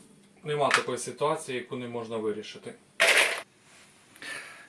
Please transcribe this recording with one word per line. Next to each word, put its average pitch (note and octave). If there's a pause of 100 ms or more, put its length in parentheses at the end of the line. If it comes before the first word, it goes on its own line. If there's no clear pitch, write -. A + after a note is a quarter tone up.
(440)
нема D3
такої B2
ситуації, C#3+
яку B2
не B2
можна A#2
вирішити. G#2+ (2000)